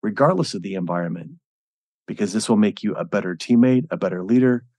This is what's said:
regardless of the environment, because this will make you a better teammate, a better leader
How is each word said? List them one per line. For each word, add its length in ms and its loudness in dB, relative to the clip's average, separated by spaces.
regardless 540 0
of 80 -8
the 100 -8
environment, 600 -6
because 260 -6
this 160 -2
will 80 4
make 240 2
you 140 -4
a 100 -6
better 300 -4
teammate, 560 4
a 60 -6
better 260 -4
leader 420 2